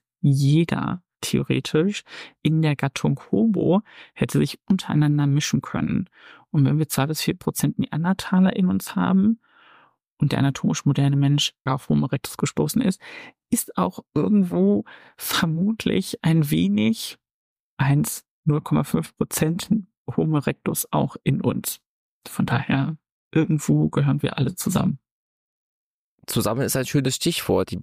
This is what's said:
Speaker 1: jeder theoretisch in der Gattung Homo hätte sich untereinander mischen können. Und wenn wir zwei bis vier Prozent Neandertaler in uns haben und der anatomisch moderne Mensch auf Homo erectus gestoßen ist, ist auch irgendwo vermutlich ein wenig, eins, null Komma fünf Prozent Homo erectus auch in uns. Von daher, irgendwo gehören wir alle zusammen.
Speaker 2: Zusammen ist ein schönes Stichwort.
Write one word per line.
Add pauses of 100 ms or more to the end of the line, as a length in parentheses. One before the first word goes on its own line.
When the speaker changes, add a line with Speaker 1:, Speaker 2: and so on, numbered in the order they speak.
(220)
Speaker 1:
jeder (200)
theoretisch (400)
in
der
Gattung (120)
Homo (320)
hätte
sich (100)
untereinander
mischen
können. (420)
Und
wenn
wir
zwei
bis
vier
Prozent
Neandertaler
in
uns
haben (800)
und
der
anatomisch
moderne
Mensch (120)
auf
Homo
erectus
gestoßen
ist, (480)
ist
auch (140)
irgendwo (340)
vermutlich
ein
wenig, (600)
eins, (200)
null
Komma
fünf
Prozent (460)
Homo
erectus
auch
in
uns. (480)
Von
daher, (340)
irgendwo
gehören
wir
alle
zusammen. (1300)
Speaker 2:
Zusammen
ist
ein
schönes
Stichwort.